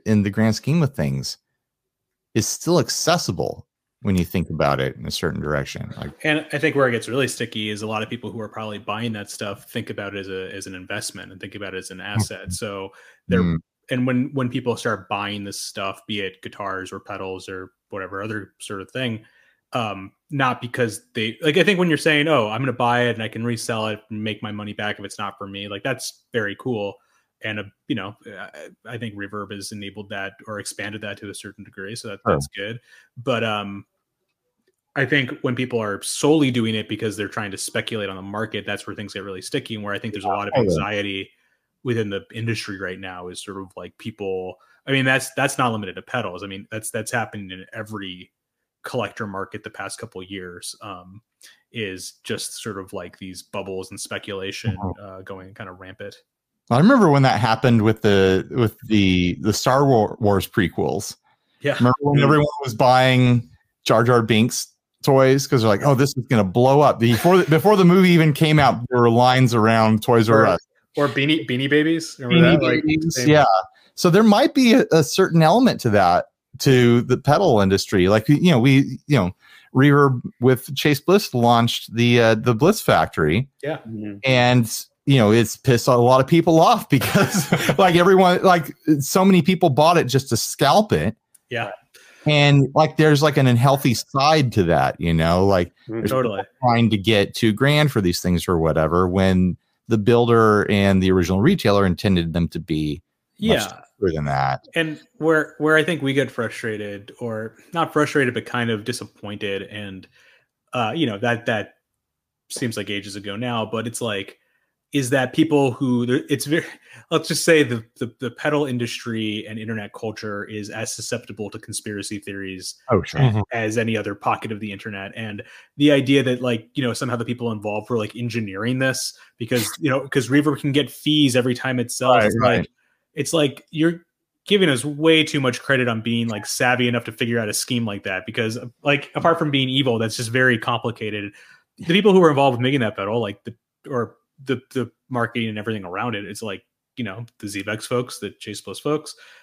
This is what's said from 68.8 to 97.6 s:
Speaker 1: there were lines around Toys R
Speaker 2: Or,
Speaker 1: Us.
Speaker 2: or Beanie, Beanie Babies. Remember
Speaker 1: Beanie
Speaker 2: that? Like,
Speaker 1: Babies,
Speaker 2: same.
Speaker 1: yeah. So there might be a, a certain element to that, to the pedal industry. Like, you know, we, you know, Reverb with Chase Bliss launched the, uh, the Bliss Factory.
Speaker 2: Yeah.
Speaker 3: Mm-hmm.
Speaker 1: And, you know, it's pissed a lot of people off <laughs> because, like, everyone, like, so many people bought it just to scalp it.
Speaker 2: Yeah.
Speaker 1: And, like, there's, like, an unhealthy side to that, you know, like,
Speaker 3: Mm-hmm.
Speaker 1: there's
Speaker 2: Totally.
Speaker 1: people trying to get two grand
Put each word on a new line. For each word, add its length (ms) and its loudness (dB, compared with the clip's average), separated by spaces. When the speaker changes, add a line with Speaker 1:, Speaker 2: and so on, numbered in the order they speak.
Speaker 1:
there 100 2
were 100 6
lines 440 4
around 480 4
Toys 260 4
R 140 6
Speaker 2:
Or, 40 4
Speaker 1:
Us. 140 2
Speaker 2:
or 120 2
Beanie, 400 -2
Beanie 220 -2
Babies. 480 0
Remember 180 2
Speaker 1:
Beanie 240 6
Speaker 2:
that? 20 -2
Like, 220 0
Speaker 1:
Babies, 320 0
Speaker 2:
same. 120 0
Speaker 1:
yeah. 160 6
So 160 2
there 120 6
might 320 6
be 200 6
a, 180 6
a 100 6
certain 400 2
element 380 4
to 100 0
that, 360 4
to 440 6
the 140 0
pedal 440 2
industry. 480 2
Like, 200 4
you 220 4
know, 100 4
we, 460 2
you 100 2
know, 180 0
Reverb 460 4
with 360 2
Chase 240 0
Bliss 320 0
launched 600 2
the, 260 4
uh, 140 6
the 200 0
Bliss 280 2
Factory. 640 2
Speaker 2:
Yeah. 160 -6
Speaker 3:
Mm-hmm. 460 -12
Speaker 1:
And, 600 2
you 100 4
know, 160 6
it's 240 2
pissed 320 0
a 80 6
lot 240 4
of 60 0
people 340 4
off 280 2
<laughs> 20 -10
because, 880 0
like, 180 6
everyone, 460 4
like, 320 2
so 240 2
many 180 6
people 280 2
bought 260 4
it 80 4
just 260 -2
to 60 0
scalp 560 2
it. 240 0
Speaker 2:
Yeah. 200 -6
Speaker 1:
And, 480 4
like, 240 2
there's, 240 6
like, 160 2
an 80 6
unhealthy 480 4
side 580 2
to 120 2
that, 360 2
you 140 0
know, 320 4
like, 220 2
Speaker 3:
Mm-hmm. 120 -6
Speaker 1:
there's 100 -2
Speaker 2:
Totally. 300 -2
Speaker 1:
people 200 -14
trying 300 4
to 80 0
get 360 2
two 200 2
grand 360 2